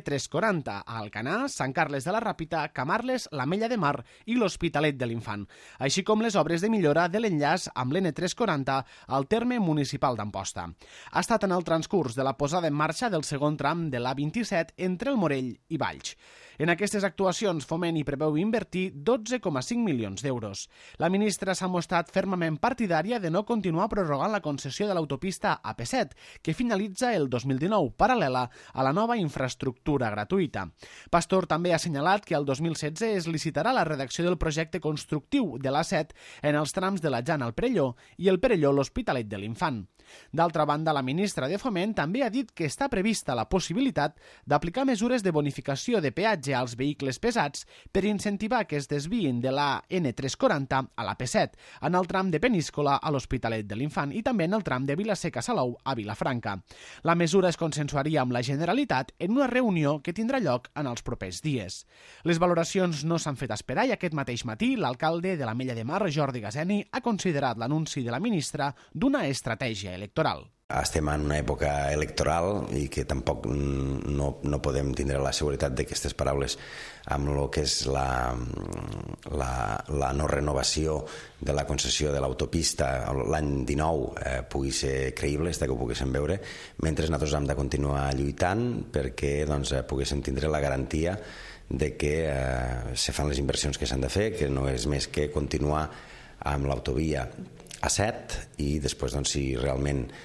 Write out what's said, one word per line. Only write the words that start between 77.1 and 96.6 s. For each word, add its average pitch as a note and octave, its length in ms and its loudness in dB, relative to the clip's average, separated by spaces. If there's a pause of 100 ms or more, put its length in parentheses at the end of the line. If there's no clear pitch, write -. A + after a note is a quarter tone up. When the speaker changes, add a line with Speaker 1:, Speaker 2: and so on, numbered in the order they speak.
Speaker 2:
amb C#2+ 160 2
lo C#2 240 2
que D2+ 80 2
és C2+ 240 0
la, B1+ 480 0 (960)
la, C2 220 -2 (360)
la C#2 240 0
no D2 160 0
renovació D2 720 0 (420)
de C#2+ 160 0
la C#2+ 80 0
concessió D2 480 0
de C#2 80 0
l'autopista C#2 720 0 (240)
l'any C#2+ 500 0
dinou, C#2+ 460 0 (100)
eh, C2 300 -2
pugui C2+ 240 -2
ser C2+ 420 0
creïble, D2 380 0
hasta - 100 0
que C2 80 0
ho A#1+ 80 -2
poguéssim B1+ 320 -2
veure, D2+ 300 0 (420)
mentre D#2 240 2
nosaltres D2 300 0
hem C#2+ 100 0
de C#2+ 80 0
continuar C#2 640 0
lluitant F2+ 480 0 (260)
perquè, C#2+ 560 0
doncs, C#2+ 240 0
eh, C2 140 0
poguéssim C#2 340 -2
tindre C#2 300 -2
la D2+ 100 2
garantia C#2+ 560 0 (540)
de C#2 260 0
que, D2+ 200 0 (100)
eh, B1 720 -2
se - 180 -2
fan D2 140 2
les C2+ 100 0
inversions C#2 380 -2
que D2 80 -2
s'han C2 180 0
de C2+ 80 -2
fer, G#2 240 2
que C#2+ 140 0
no C2+ 180 0
és B1 220 -2
més C#2 180 0
que D2 220 -2
continuar D2 560 0 (580)
amb C#2+ 220 0